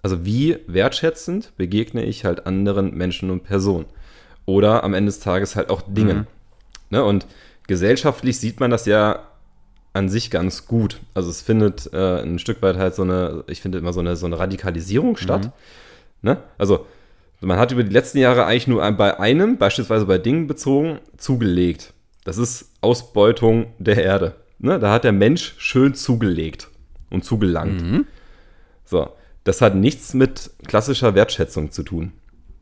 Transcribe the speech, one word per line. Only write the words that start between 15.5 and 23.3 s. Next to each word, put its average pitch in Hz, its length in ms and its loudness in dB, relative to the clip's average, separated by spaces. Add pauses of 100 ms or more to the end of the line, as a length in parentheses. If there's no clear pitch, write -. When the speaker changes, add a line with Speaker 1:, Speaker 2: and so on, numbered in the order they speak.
Speaker 1:
Ne? 135 80 2 (220)
Also 101 260 2 (560)
man 90 160 0
hat 120 140 2
über 123 120 2
die 98 80 -2
letzten 123 280 2
Jahre 123 260 6
eigentlich 113 220 0
nur 113 160 2
ein, 104 140 0
bei 101 220 2
einem, 165 380 2
beispielsweise 110 480 0
bei 92 140 2
Dingen 147 260 0
bezogen, 143 540 -2 (180)
zugelegt. 90 760 0 (320)
Das 90 120 -8
ist - 440 -6
Ausbeutung 113 840 2 (120)